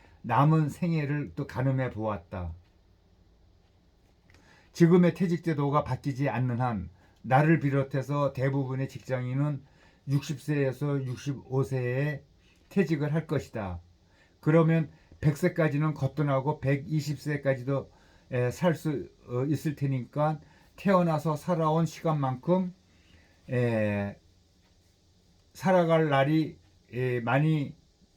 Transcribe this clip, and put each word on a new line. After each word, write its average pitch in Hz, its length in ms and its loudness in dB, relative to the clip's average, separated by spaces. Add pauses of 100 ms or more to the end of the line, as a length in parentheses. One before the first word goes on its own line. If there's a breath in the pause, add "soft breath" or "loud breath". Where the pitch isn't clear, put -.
(240 soft breath)
남은 143 460 4
생애를 147 640 -4
또 139 120 -6
가늠해 131 440 -2
보았다. 101 640 -6 (2250 soft breath)
지금의 175 400 6
퇴직 175 300 -2
제도가 143 400 0
바뀌지 131 460 -2
않는 120 300 -2
한 107 300 -4 (320 soft breath)
나를 151 380 4
비롯해서 139 720 -2
대부분의 135 560 -2
직장인은 131 760 -4 (440 soft breath)
육십 143 340 -2
세에서 143 640 -2
육십오 127 600 -4
세에 135 600 -2 (460 soft breath)
퇴직을 147 440 0
할 160 140 -2
것이다. 101 520 -6 (600 soft breath)
그러면 160 500 4 (300 loud breath)
백 147 160 2
세까지는 156 580 0
거뜬하고 139 640 -2
백이십 143 600 -2
세까지도, 135 680 -2 (420 soft breath)
에, 123 200 0
살 165 240 0
수, 143 340 -6 (180)
어, 123 180 -2
있을 147 300 -2
테니까 143 640 -2 (360 soft breath)
태어나서 165 600 2
살아온 160 500 0
시간만큼, 156 880 -2 (760 soft breath)
에, 107 680 0 (1400)
살아갈 165 560 4
날이, 147 500 2 (340)
에, 123 280 -2
많이 139 540 0 (420)